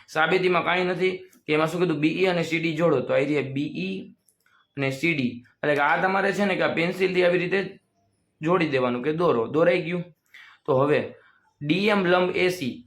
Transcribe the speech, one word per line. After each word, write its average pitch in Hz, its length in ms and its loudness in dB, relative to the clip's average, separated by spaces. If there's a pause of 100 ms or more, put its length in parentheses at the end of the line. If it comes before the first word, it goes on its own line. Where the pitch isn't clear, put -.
સાબિતીમાં 170 560 0
કાંઈ 180 200 0
નથી 180 260 -2 (360)
કે 151 60 -2
એમાં 156 140 2
શું 170 140 -6
કીધું, 160 200 0
બી 151 80 2
ઈ 185 180 0
અને 175 160 0
સી 160 160 -2
ડી 160 180 -2
જોડો, 156 240 2
તો 131 140 -2
આ - 20 2
રીતે 143 260 0
બી 135 360 -6
ઈ 190 360 -8 (600)
અને 135 140 -2
સી 165 240 -2
ડી, 123 300 -4 (180)
એટલે 151 120 2
કે 139 60 0
આ 165 220 2
તમારે 196 300 0
છે 190 120 0
ને 185 120 0
કે 165 60 -2
આ 147 120 0
પેન્સિલથી 180 500 0
આવી 175 140 4
રીતે 180 400 -4 (600)
જોડી 170 280 2
દેવાનું 123 340 0
કે 151 100 -2
દોરો, 147 340 2
દોરાઈ 175 360 2
ગયું. 170 220 -6 (600)
તો 131 180 2
હવે 143 320 0 (460)
ડી 180 280 0
એમ 202 160 2
લંબ 180 320 2
એ 180 140 2
સી, 135 240 -6 (120)